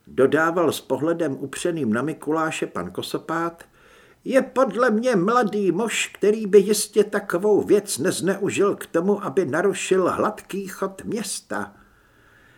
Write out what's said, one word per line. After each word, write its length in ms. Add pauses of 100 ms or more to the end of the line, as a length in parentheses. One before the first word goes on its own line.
dodával 640
s 100
pohledem 580
upřeným 540
na 80
Mikuláše 680
pan 240
Kosopát, 720 (600)
„je 180
podle 480
mě 260
mladý 560
muž, 420
který 340
by 120
jistě 440
takovou 580
věc 360
nezneužil 760
k 100
tomu, 380
aby 220
narušil 680
hladký 560
chod 380
města.“ 720 (840)